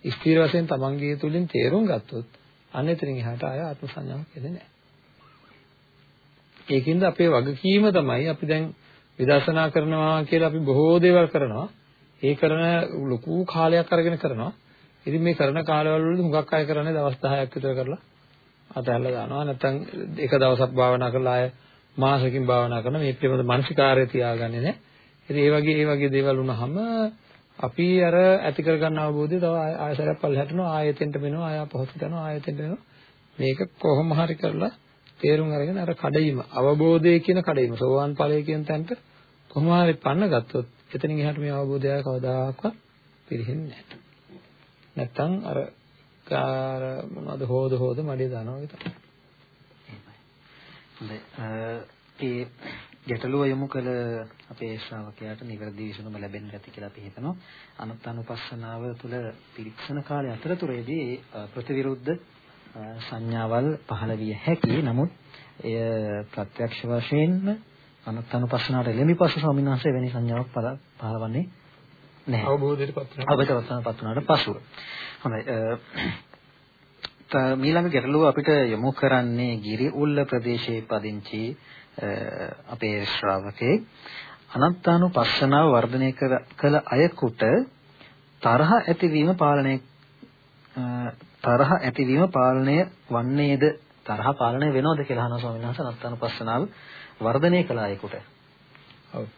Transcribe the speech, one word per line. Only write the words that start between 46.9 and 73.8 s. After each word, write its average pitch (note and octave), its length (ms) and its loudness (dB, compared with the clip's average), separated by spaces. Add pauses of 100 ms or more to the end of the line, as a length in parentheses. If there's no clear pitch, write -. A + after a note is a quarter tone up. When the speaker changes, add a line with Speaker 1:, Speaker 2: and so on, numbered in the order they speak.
Speaker 1:
මොනවද - 380 -10
හොද B2+ 300 0
හොද B2+ 260 -2
මඩේ C3 300 -4
දානවා A#2+ 280 -8
වගේ D3 120 -12
තමයි. - 220 -12 (880)
Speaker 2:
එහෙමයි. - 360 -20 (760)
හොඳයි. A2 260 -14 (160)
අ, A#2 120 -10 (720)
ඒ B2 300 -6 (560)
ගැටලුව B2+ 420 -4
යොමු C3+ 240 -2
කළ B2+ 200 -6 (580)
අපේ A2+ 300 -12
ශ්‍රාවකයාට G#2+ 640 -14
නිවැරදි G#2+ 420 -12
විසඳුම G#2+ 300 -12
ලැබෙන්න G#2 360 -12
ඇති G2+ 200 -18
කියලා G2+ 200 -16
අපි G#2+ 100 -20
හිතනවා. A2+ 340 -10 (420)
අනුත්ථානුපස්සනාව A#2 1040 -12 (120)
තුළ A#2+ 220 -10 (340)
පිරික්සන A#2 520 -10
කාලය C#3+ 280 -6
අතරතුරේදී, C#3 760 -6 (220)
අ, G#2+ 180 -14
ප්‍රතිවිරුද්ධ, C3 640 -6
අ, - 720 -12 (200)
සංඥාවල් A2+ 680 -2 (160)
පහළ A2 300 -6
විය G#2+ 220 -6
හැකි. E3 440 0
නමුත් C#3 300 0 (500)
එය A2+ 160 -4 (500)
ප්‍රත්‍යක්ෂ A2+ 580 -8
වශයෙන්ම D#3 720 0 (460)
අනුත්ථානුපස්සනාවට A#2+ 840 -2
එළඹි C#3 260 2
පසු E3+ 240 2
ස්වාමීන් C#3+ 280 0
වහන්සේ C3+ 240 0
එවැනි B2+ 200 -2
සංඥාවක් A#2+ 400 -4
පළ-, B2 280 -6 (160)
පහළවන්නේ A2+ 500 -6 (800)
නැහැ. A#2 240 -2
Speaker 1:
අවබෝධයට C#3 460 0
පත් C#3 160 -8
වෙනවා. C3 200 -8
Speaker 2:
අවබෝධයට B2+ 540 0